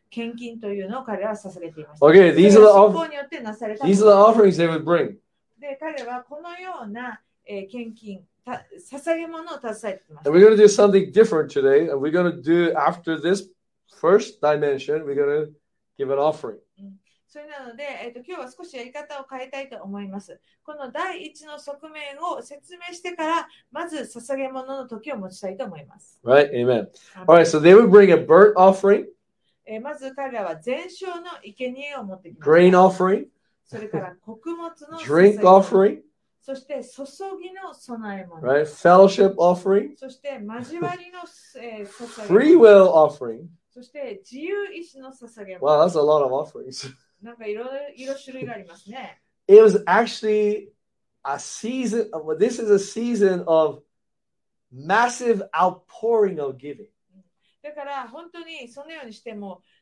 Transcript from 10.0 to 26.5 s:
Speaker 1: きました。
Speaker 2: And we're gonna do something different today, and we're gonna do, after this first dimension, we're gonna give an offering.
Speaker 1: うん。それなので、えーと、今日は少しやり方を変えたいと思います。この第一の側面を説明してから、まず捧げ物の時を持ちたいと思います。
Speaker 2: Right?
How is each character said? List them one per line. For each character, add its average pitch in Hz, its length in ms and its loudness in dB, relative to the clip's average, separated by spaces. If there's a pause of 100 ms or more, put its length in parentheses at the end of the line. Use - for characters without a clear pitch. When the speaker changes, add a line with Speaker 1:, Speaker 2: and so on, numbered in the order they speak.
Speaker 1:
き - 80 -20
ま - 80 -20
し - 40 -20
た。 139 40 -4
Speaker 2:
And 156 80 2
we're 196 80 8
gonna 220 120 6
do 208 100 8
something 196 460 2
different 175 340 0
today, 139 420 0
and 139 120 -6
we're 151 100 -6
gonna 175 300 -4
do, 165 340 0
after 156 420 -4
this 175 300 -4 (540)
first 196 400 0
dimension, 147 640 -4
we're 139 100 -10
gonna 147 340 -4 (480)
give 135 140 -8
an 139 80 -4
offering. 143 400 -6 (200)
Speaker 1:
う 196 40 -20
ん。 196 160 -20 (280)
そ - 120 -20
れ 294 80 -20
な 277 200 -20
の 233 80 -20
で、 269 80 -16 (220)
え - 20 -16
ー 240 60 -18
と、 247 120 -20
今 359 120 -16
日 302 60 -14
は 254 80 -20
少 349 120 -20
し - 140 -20
や 233 60 -14
り 247 80 -20
方 294 280 -18
を 269 100 -18
変 262 180 -16
え - 0 -
た 269 120 -16
い 269 100 -16
と 214 140 -20
思 196 180 -16
い 202 60 -16
ま 196 140 -16
す。 - 180 -20 (240)
こ 302 120 -20
の 269 160 -18
第 349 340 -12
一 311 200 -20
の 294 140 -20
側 285 300 -20
面 294 320 -20
を 339 200 -10
説 294 360 -20
明 349 160 -20
し 339 80 -20
て 359 140 -14
か 320 120 -8
ら、 330 200 -6 (220)
ま 320 180 -14
ず 320 100 -14 (200)
捧 269 200 -12
げ 269 100 -8
物 262 180 -14
の 269 220 -14
時 233 240 -16
を 247 60 -12
持 190 120 -14
ち 185 120 -20
た 190 80 -12
い 190 80 -16
と 254 80 -12
思 185 120 -18
い 147 80 -20
ま - 140 -20
す。 - 240 -20
Speaker 2:
Right? 139 280 2